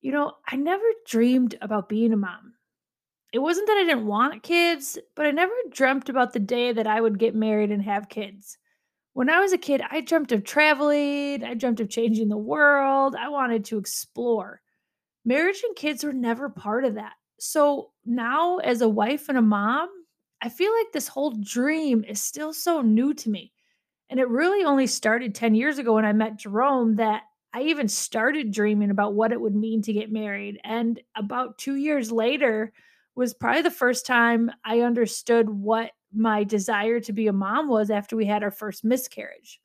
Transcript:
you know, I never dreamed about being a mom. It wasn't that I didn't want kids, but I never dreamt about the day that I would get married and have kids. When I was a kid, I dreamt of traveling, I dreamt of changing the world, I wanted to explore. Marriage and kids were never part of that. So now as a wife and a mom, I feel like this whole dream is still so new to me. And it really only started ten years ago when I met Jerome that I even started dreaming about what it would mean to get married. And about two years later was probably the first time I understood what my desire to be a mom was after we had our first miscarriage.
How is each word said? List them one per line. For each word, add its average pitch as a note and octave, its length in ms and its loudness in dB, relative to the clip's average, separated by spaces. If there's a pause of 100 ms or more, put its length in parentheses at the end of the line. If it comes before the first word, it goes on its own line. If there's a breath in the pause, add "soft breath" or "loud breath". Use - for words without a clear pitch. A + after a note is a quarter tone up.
you C4+ 100 -6
know, C#4+ 220 0 (160)
I C4 80 -6
never E4+ 260 0 (240)
dreamed A#3+ 540 2
about G3+ 280 -4
being A3 240 2
a A3+ 40 2
mom. F#3+ 380 -6 (800)
It A3+ 60 0
wasn't E4+ 300 0
that G#4+ 100 4
I F#4+ 60 4
didn't C4 220 0
want A3 360 0
kids, E4+ 560 0 (160)
but D4+ 100 -4
I D4 60 2
never F4+ 240 0 (160)
dreamt C4+ 400 0
about B3 240 0
the B3 60 0
day A#3+ 320 0
that A3 160 -2
I G#3+ 120 0
would A3 180 2
get A3+ 160 0
married G#3+ 360 0
and G#3 120 -2
have G3+ 280 -4
kids. G3+ 480 -12 (560)
When B3+ 160 0
I E4 100 4
was F#4+ 140 2
a F4 40 2
kid, C#4+ 220 0 (100)
I D#4 120 -4
dreamt D#4 300 0
of G#3 120 0
traveling, C#4+ 1000 2
I A#3+ 120 -6
dreamt A#3 260 -2
of G#3 80 -2
changing A3+ 400 0
the G#3 80 0
world, C4+ 800 4
I A#3+ 120 -6
wanted B3+ 380 -2
to A3 120 -4
explore. G#3+ 840 -4 (640)
Marriage D#4+ 400 0
and A4 120 -2
kids D4 280 -6
were D4 80 -4
never B3 380 -4
part G#3+ 340 -4
of A3 120 0
that. G#3+ 180 -14 (240)
So D4 540 0 (120)
now C4 540 0
as A#3+ 240 0
a A#3 60 4
wife A3 420 -2
and C4 80 2
a A#3+ 40 4
mom, A3 460 2 (540)
I A#3+ 80 -8
feel G4 260 0
like A4+ 160 -2
this - 160 -4
whole C#4+ 220 -2
dream B3 760 0
is G#3 180 -8
still D4+ 300 -8
so D#4+ 300 0
new A#3+ 320 4
to D4 160 -6
me. G3 220 -8 (580)
And B3+ 100 -2
it B3+ 80 2
really F4 360 2
only C#4 220 2
started A3+ 480 -2
ten A3+ 200 2
years C4+ 240 0
ago A#3 160 0
when G#3+ 100 4
I G#3 80 2
met A3 240 0
Jerome A3+ 600 0
that G#3+ 260 0 (320)
I A#3+ 80 -6
even D4 260 0
started A#3 640 -2
dreaming G#3 380 2
about G3+ 240 0
what A3 180 2
it A#3 80 -4
would A3 140 -2
mean A3 280 0
to A3 120 -4
get G#3+ 180 -4
married. G3+ 520 -8
And A3+ 360 -2 (160)
about A3+ 400 -6
two C#4 200 -6
years C#4 360 -2
later A3+ 600 0 (400 soft breath)
was B3 200 -2
probably B3+ 260 0
the E4 100 2
first B3 360 0
time A#3 440 4 (140)
I A3+ 160 2
understood A#3 680 2
what G#3+ 440 -2 (220)
my G#3+ 300 2
desire G#3+ 560 0
to A3+ 120 -8
be G#3+ 140 0
a G#3 60 2
mom G3+ 360 0
was G#3+ 220 2
after G#3 260 -2
we A3 80 0
had G#3 180 0
our G#3 80 -2
first G3+ 340 -12
miscarriage. - 800 -6